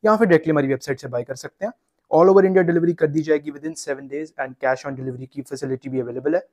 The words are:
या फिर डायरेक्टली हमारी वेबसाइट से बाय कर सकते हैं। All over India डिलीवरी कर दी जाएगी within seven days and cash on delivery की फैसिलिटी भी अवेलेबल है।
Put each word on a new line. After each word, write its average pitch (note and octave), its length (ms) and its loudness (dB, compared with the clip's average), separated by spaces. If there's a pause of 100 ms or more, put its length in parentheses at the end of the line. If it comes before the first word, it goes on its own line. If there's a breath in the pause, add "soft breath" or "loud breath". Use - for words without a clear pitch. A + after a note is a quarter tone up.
या A3 120 4
फिर A3 100 4
डायरेक्टली D#3+ 240 4
हमारी C#3+ 180 2
वेबसाइट C3+ 320 -4
से C#3 80 -14
बाय B2 160 -6
कर C3 120 -10
सकते - 280 -12
हैं। A#3 80 -6 (380)
All F3 220 6
over F#3+ 120 8
India F#3 180 4
डिलीवरी E3+ 320 2
कर E3 140 0
दी D3+ 140 -2
जाएगी D3 280 -2
within D3+ 280 -12
seven C#3 300 -10
days D3+ 300 -10
and C3 260 -8
cash C3 220 0
on C#3 100 -8
delivery C3 300 -10
की C#3 160 -14
फैसिलिटी C3 460 -8
भी C3 120 -4
अवेलेबल B2+ 340 -4
है। F3 80 0 (100)